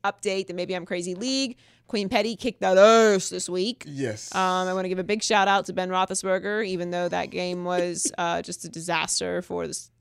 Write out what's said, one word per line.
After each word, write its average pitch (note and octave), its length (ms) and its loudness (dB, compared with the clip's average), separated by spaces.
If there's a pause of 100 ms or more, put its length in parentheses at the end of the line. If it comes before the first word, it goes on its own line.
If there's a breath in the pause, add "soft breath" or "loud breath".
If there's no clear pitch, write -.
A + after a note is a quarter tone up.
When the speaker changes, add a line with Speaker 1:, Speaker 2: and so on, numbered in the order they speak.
Speaker 1:
update, G3 440 -2
the F3 60 -10
Maybe F3+ 200 -4
I'm F3 120 -6
Crazy F3+ 280 -6
League. B3+ 440 -4 (300 soft breath)
Queen G3+ 220 -2
Petty A3 260 0
kicked - 260 -6
that F#3+ 160 4
ass G#3+ 520 8
this F3+ 200 -8
week. F3+ 380 -4
Speaker 2:
Yes. C3+ 480 -6
Speaker 1:
Um, F#3 320 0
I F#3 60 -2
wanna F#3 160 -2
give F#3 100 -2
a F3+ 60 -4
big G#3+ 180 -2
shout G3 240 4
out G3 200 4
to F3+ 60 -10
Ben F#3 160 -4
Roethlisberger, F#3+ 760 -2
even F3 260 -4
though F3 160 -2
that F3 220 -2
game F3+ 340 -6
was, F3 500 -2
Speaker 2:
<laughs> - 40 -10
Speaker 1:
uh, E3+ 240 -2
just - 240 -12
a E3 40 -12
disaster F3 720 -4
for E3+ 260 -8
the, - 200 -10 (140)